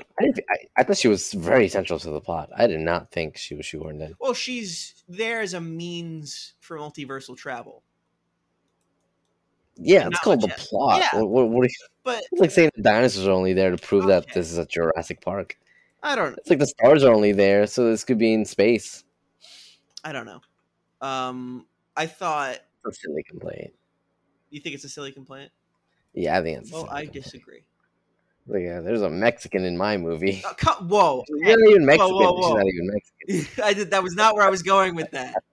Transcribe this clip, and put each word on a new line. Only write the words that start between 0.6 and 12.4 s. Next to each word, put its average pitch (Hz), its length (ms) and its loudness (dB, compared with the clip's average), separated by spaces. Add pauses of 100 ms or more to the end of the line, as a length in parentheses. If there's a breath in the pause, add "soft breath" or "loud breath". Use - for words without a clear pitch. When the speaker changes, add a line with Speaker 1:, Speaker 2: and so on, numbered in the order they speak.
Speaker 1:
I - 20 0
thought 196 140 0
she - 100 0
was 101 260 0
very 98 340 2
central 87 320 -4
to 85 100 -12
the 76 120 -8
plot. 82 340 -8
I 120 100 2
did 85 140 -2
not 85 320 -4
think 78 260 -8
she - 160 -16
was 76 120 -14
shoehorned 78 360 -14
in. 82 180 -14
Speaker 2:
Well, 262 140 -4
she's 226 720 -12
there 226 340 -8
as 190 120 -8
a 180 80 -10
means 165 960 -12
for - 180 -16
multiversal 135 600 -14
travel. 120 460 -16 (1900)
Speaker 1:
Yeah, 175 300 4
it's 175 60 -6
Speaker 2:
Not 175 80 -2
Speaker 1:
called 165 200 2
the 110 60 2
Speaker 2:
legit. - 200 -10
Speaker 1:
plot. 113 340 2 (120)
Speaker 2:
Yeah. 104 60 0
Speaker 1:
What, 110 100 0
what, 120 200 4
what 117 160 2
are 120 40 0
you, - 180 -14 (160)
Speaker 2:
But 233 280 -6
Speaker 1:
it's 359 100 -2